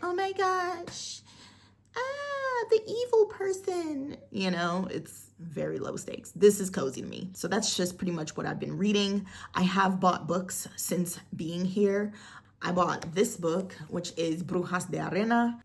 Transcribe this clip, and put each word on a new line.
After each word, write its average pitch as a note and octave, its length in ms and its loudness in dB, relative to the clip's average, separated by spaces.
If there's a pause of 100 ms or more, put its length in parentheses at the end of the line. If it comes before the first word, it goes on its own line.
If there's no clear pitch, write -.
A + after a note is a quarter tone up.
Oh F4+ 120 -2
my F#4+ 180 2
gosh, F#4 880 -2 (720)
ah, C5+ 760 -2
the A4 160 6
evil A4+ 400 4
person. F4 920 -4 (140)
You G3 200 0
know, F3 400 0
it's - 480 -10
very D#3 400 -4
low - 180 -6
stakes. - 380 -10
This G3+ 260 8
is F#3 100 -2
cozy C3+ 320 -4
to - 40 -8
me. - 280 -10
So - 140 -6
that's - 280 0
just F3+ 220 0
pretty F#3 140 -2
much D#3+ 240 -4
what - 100 -6
I've D3+ 140 -4
been D3+ 180 -6
reading. G3+ 480 2 (280)
I F3 80 2
have F#3+ 380 4
bought F3+ 260 4
books F#3 500 -2
since - 440 -2 (140)
being E3+ 300 -4
here. G3+ 480 2 (500)
I E3 100 -2
bought E3+ 420 0
this G3+ 220 2
book, F3 400 0 (120)
which F3 280 -4
is E3 260 0
Brujas F3 480 -2
de D#3 160 -2
Arena. A#3 580 2